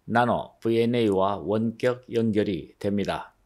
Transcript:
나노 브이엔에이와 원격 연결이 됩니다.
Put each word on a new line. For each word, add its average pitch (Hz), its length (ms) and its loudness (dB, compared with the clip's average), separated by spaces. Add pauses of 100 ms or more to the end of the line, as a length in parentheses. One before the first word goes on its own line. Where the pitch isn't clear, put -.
나노 113 540 0
브이엔에이와 113 800 2
원격 113 760 -2
연결이 107 680 -2
됩니다. 95 560 -4 (100)